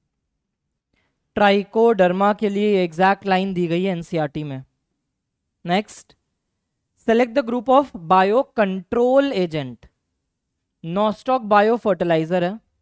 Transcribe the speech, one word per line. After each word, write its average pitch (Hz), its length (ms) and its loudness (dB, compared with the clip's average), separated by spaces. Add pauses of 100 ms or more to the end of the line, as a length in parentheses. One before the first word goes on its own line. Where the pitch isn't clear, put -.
(1400)
ट्राइकोडर्मा 202 1000 2
के 202 160 -4
लिए 202 340 0
एग्जैक्ट 185 420 0
लाइन 190 280 0
दी 175 140 -2
गई 170 160 -2
है 190 80 -2
एनसीईआरटी 156 520 -6
में। 135 200 -10 (1000)
नेक्स्ट, - 500 -6 (920)
select 226 280 0
the 277 120 0
group 233 240 -4
of 269 200 2 (180)
biocontrol 226 1300 0
agent। 151 520 -6 (960)
Nostoc 208 600 -2
बायोफर्टिलाइजर 185 1000 2
है, 196 160 -4 (220)